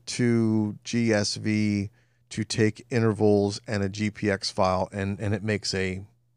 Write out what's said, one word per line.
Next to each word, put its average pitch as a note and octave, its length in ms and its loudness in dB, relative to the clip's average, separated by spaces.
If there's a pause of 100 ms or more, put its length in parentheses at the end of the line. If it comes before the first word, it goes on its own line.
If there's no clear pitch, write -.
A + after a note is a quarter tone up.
two A2 800 0
G A#2 280 0
S G#2 220 0
V G#2+ 560 0 (400)
to A2 140 -6
take - 440 0
intervals G#2 760 2
and G#2 160 -2
a G2 60 -2
G G#2 220 -2
P G#2 200 -2
X G2 200 -2
file, F#2 400 0
and, G2 300 -4
and G#2+ 140 -2
it F#2+ 80 -6
makes G#2 320 -2
a, F#2 280 -4 (340)